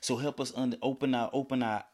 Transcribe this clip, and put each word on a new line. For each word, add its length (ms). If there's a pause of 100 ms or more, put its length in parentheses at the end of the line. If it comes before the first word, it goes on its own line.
So 160
help 220
us 160
un-, 260
open 340
our, 180
open 300
our 200 (100)